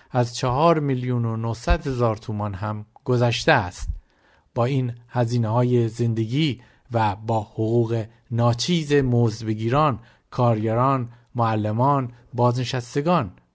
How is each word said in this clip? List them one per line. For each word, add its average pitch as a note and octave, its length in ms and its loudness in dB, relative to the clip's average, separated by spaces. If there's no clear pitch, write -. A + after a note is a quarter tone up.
از A#2+ 240 0
چهار D3+ 440 2
میلیون B2+ 460 -2
و A2+ 120 -2
نهصد A#2 500 -2
هزار A#2+ 300 0
تومان G#2 360 -6
هم G#2+ 320 -6
گذشته A#2+ 480 2
است.» A2+ 380 0
با A#2+ 100 2
این B2+ 280 -2
هزینه‌های A#2+ 800 2
زندگی A2+ 720 -2
و G#2+ 240 0
با A2 260 -2
حقوق A2+ 640 0
ناچیز B2 640 0
مزدبگیران، A#2+ 1040 2
کارگران، A#2+ 800 0
معلمان، A#2 760 0
بازنشستگان B2 1000 0